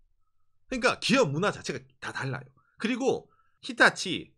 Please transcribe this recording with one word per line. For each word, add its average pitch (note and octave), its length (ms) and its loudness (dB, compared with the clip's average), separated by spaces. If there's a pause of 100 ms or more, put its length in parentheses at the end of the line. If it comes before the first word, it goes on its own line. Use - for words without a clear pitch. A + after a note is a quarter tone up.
(680)
그러니까 B3 320 0
기업 A#3 320 2
문화 F3 200 0
자체가 - 280 -8 (200)
다 - 120 -10
달라요. C3 320 -8 (360)
그리고 A3 500 -2 (320)
히타치, G3 760 2